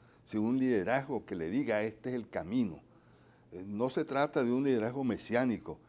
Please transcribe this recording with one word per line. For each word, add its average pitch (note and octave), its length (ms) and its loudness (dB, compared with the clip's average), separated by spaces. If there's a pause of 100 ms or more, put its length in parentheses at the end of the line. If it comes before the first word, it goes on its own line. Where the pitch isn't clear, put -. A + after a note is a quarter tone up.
(240)
sin G#2+ 160 -2
un A#2 180 2
liderazgo B2+ 640 2
que G2 120 -8
le E2 120 -4
diga, A2 360 0
"Este A2 240 -8
es B2+ 80 -4
el A#2 120 -6
camino". F2+ 520 -2 (720)
Eh, F2+ 120 -12
no G#2 260 -2
se D3+ 140 -2
trata C#3+ 380 2
de A#2+ 80 4
un B2+ 140 2
liderazgo B2+ 400 2
mesiánico, A2+ 720 0 (100)